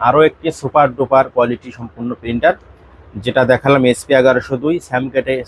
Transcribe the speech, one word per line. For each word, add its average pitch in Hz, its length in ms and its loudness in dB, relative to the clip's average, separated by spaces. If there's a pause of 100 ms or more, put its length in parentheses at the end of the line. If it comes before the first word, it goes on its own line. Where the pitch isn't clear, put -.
আরও 127 220 4
একটি 156 280 0
সুপার 139 440 0
ডুপার 131 340 0
কোয়ালিটি 120 440 -4
সম্পূর্ণ 117 480 -12
প্রিন্টার। 120 340 0 (640)
যেটা 120 280 -2
দেখালাম 127 400 2
এসপি 123 300 0
এগারোশো 131 420 2
দুই, 156 240 -4
স্যাম 127 300 -6
ক্যাটে-, 131 380 -4